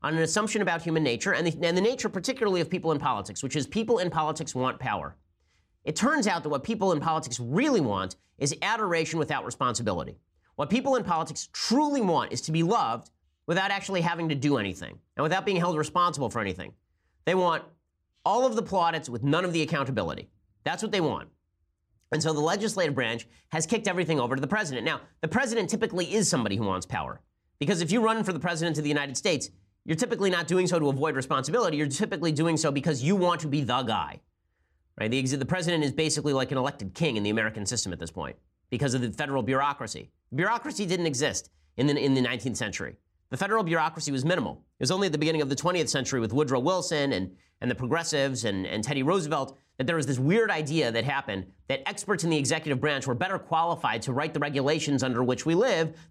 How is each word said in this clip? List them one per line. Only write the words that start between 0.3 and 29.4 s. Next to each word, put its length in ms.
about 200
human 220
nature 300
and 120
the, 220
and 80
the 60
nature 260
particularly 540
of 80
people 240
in 60
politics, 440
which 140
is 100
people 300
in 120
politics 460
want 240
power. 380
It 140
turns 280
out 180
that 60
what 140
people 300
in 80
politics 400
really 400
want 340
is 240
adoration 580
without 240
responsibility. 720
What 140
people 260
in 80
politics 480
truly 480
want 320
is 100
to 120
be 100
loved 460
without 260
actually 280
having 300
to 60
do 200
anything 420
and 40
without 240
being 120
held 200
responsible 520
for 100
anything. 320
They 100
want 300
all 220
of 100
the 60
plaudits 480
with 120
none 220
of 80
the 100
accountability. 680
That's 180
what 120
they 80
want. 260
And 100
so 80
the 80
legislative 560
branch 320
has 140
kicked 240
everything 280
over 180
to 60
the 60
president. 380
Now, 160
the 80
president 420
typically 440
is 160
somebody 260
who 80
wants 220
power, 340
because 220
if 100
you 80
run 240
for 80
the 80
president 380
of 60
the 60
United 280
States, 320